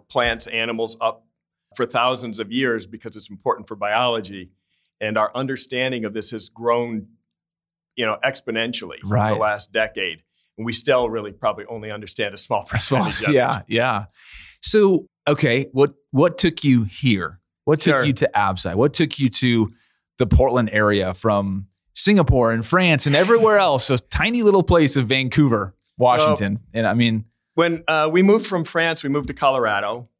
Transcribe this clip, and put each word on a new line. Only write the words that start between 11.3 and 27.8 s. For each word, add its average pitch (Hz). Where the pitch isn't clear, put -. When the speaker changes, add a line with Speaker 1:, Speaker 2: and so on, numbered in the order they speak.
Speaker 1:
probably 104
only 107
understand 104
a 101
small 104
Speaker 2:
A 117
small, 123
Speaker 1:
percentage 101
of 101
Speaker 2:
yeah, 127
Speaker 1:
it. -
Speaker 2:
yeah. 113
So, 196
okay, 135
what, 139
what 165
took -
you 127
here? 95
What 131
took 156
Speaker 1:
Sure. 127
Speaker 2:
you 143
to -
Absci? 95
What 131
took 147
you 135
to 117
the 127
Portland 120
area 104
from 98
Singapore 131
and 113
France 170
and 143
everywhere 214
else, 160
a 131
tiny 226
little 196
place 165
of 131
Vancouver, 127
Washington? 123
Speaker 1:
So 110
Speaker 2:
And 113
I 95
mean 113
Speaker 1:
when, 165